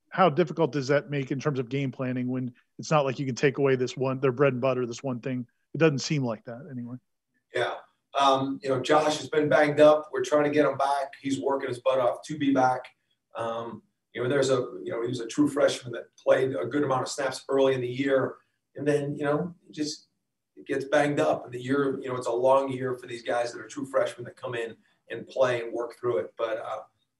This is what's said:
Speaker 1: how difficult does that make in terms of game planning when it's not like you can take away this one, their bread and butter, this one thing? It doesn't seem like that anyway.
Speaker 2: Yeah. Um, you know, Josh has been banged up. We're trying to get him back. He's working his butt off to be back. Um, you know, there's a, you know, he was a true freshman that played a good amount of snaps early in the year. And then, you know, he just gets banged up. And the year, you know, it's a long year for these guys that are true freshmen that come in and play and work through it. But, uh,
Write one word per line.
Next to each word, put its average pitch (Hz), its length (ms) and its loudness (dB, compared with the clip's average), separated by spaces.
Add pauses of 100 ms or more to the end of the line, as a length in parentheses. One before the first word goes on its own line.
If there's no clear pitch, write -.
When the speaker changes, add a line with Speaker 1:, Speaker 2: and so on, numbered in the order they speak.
Speaker 1:
how 180 220 6
difficult 160 420 2
does 139 160 -2
that 143 220 2
make 139 200 -4
in 143 80 -4
terms 135 200 -2
of 120 100 -4
game 135 240 -2
planning 127 360 -4
when 127 220 -4 (280)
it's - 120 -10
not 151 140 4
like 131 140 -2
you 139 80 -4
can 127 80 -4
take 151 240 2
away 135 180 4
this 123 200 -4
one, 131 240 -2
their 135 120 2
bread 135 220 2
and 120 80 -4
butter, 127 240 0
this 113 160 -8
one 127 180 -6
thing? 127 260 -6 (280)
It - 40 -4
doesn't 151 200 4
seem 143 260 -2
like 113 200 -6
that 120 260 -14
anyway. 123 260 -10 (580)
Speaker 2:
Yeah. - 200 -2 (440)
Um, 135 440 2
you 135 80 -2
know, 127 100 0
Josh 151 380 2
has 131 100 -10
been 151 220 2
banged 147 300 4
up. - 320 8
We're 131 120 -2
trying 147 200 2
to 147 60 0
get 147 140 4
him 135 140 0
back. 139 420 0
He's 135 180 -4
working 135 300 -2
his 123 120 -8
butt 131 180 2
off 123 280 0
to 151 120 -8
be 135 140 2
back. 127 340 2 (500)
Um, 113 460 -6 (320)
you 120 80 -4
know, 127 80 0
there's 135 180 2
a, 131 180 2 (160)
you - 100 -8
know, 117 100 -4
he 123 60 -2
was 123 120 -4
a 113 60 -8
true 147 220 2
freshman 117 440 0
that 117 120 -10 (120)
played 135 400 2
a 120 80 -4
good 143 200 0
amount 131 180 0
of - 60 -6
snaps 135 420 -6
early 135 240 4
in 127 80 -2
the 123 40 -2
year. 131 500 0 (400)
And 139 120 -4
then, 143 300 0
you 147 60 -4
know, 156 300 0 (120)
he - 80 -20
just 151 340 -8 (580)
gets 135 200 -4
banged 147 340 2
up. 156 240 0
And 123 80 -16
the 123 80 -10
year, 135 400 0
you 131 80 -8
know, 123 80 -4
it's 120 100 -8
a 120 60 -2
long 135 400 4
year 127 220 -4
for - 120 -12
these 120 160 -10
guys 120 300 -2
that - 80 -12
are - 80 -16
true - 160 -10
freshmen - 400 -2
that - 120 -16
come - 180 -8
in - 200 -6 (360)
and - 160 -10
play 123 340 0
and 117 120 -8
work 117 280 -8
through 117 180 -2
it. - 200 -6
But, 113 200 -2
uh, - 200 -8 (420)